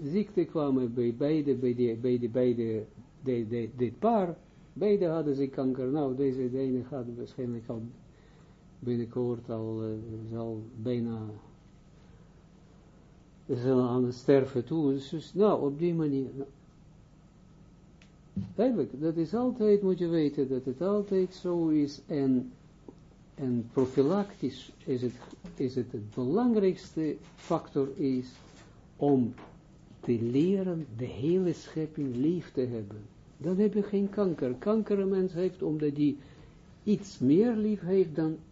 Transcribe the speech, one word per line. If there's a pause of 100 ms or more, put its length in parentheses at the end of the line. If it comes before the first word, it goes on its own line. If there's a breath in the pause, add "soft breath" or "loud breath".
ziekten
kwamen
bij
beide,
bij
die,
bij
die
beide, (380)
de,
de,
dit
paar. (360 loud breath)
Beide
hadden
ze
kanker.
Nou,
deze,
de
ene
gaat (120)
waarschijnlijk
al (960 soft breath)
binnenkort
al,
eh, (420)
zal (200)
bijna, (2250 soft breath)
ze
aan
het
sterven
toe.
Dus,
dus,
nou,
op
die
manier.
Nou. (2000)
Duidelijk,
dat
is
altijd,
moet
je
weten,
dat
het
altijd
zo
is.
En, (840)
en
profilactisch (120)
is
het, (420)
is
het,
het
belangrijkste (180)
factor
is (640 loud breath)
om (640)
te
leren (100)
de
hele
schepping
lief
te
hebben. (260)
Dan
heb
je
geen
kanker.
Kanker
een
mens
heeft
omdat
die (640 loud breath)
iets
meer
lief
heeft
dan (160)